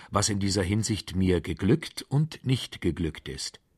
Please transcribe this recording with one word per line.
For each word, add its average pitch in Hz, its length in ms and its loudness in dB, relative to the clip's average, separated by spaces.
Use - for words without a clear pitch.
was 104 180 2
in 101 100 0
dieser 98 240 2
Hinsicht 104 540 -2
mir 92 240 4
geglückt - 680 0
und - 380 -2
nicht - 380 -2
geglückt 80 480 -2
ist. - 300 -10